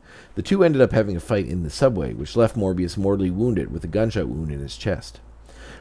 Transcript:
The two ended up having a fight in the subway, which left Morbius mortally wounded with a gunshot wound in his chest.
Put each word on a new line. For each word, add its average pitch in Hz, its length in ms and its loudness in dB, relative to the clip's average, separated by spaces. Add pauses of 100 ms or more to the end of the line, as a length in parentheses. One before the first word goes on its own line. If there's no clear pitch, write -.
(360)
The 101 60 -4
two 196 200 2
ended 156 180 4
up 113 120 6
having 104 240 2
a 82 40 -4
fight 101 260 0
in 85 180 -2
the 76 60 -4
subway, 90 440 0
which - 220 -6
left 113 200 2
Morbius 92 400 0
mortally 98 340 2
wounded 98 420 0
with 80 100 -6
a 85 60 -8
gunshot 101 400 0
wound 76 240 -4
in 69 80 -6
his 69 160 -10
chest. - 420 -6 (640)